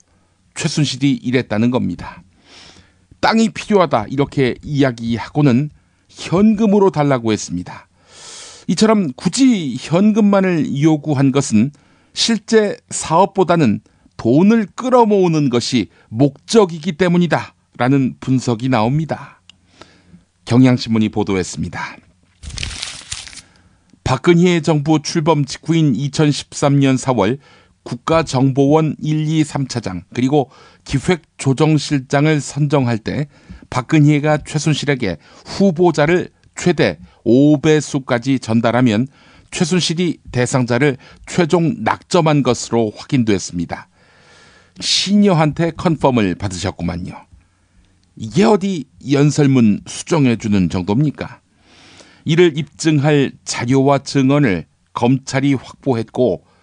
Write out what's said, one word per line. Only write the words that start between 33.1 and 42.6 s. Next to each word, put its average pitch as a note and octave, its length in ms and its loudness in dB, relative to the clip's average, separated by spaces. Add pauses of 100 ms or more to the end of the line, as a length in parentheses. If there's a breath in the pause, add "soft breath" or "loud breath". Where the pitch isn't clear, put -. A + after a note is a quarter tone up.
박근혜가 D3 720 2
최순실에게 C#3 720 -4 (300 loud breath)
후보자를 E3+ 840 0 (260)
최대 D3 440 0 (260 loud breath)
오 C#3 360 4
배 D#3 200 2
수까지 C3 580 -4
전달하면 A#2 720 0 (420 soft breath)
최순실이 E3+ 680 -2 (140)
대상자를 B2 640 0 (300 loud breath)
최종 E3 560 0
낙점한 D3+ 600 0
것으로 A#2 540 -2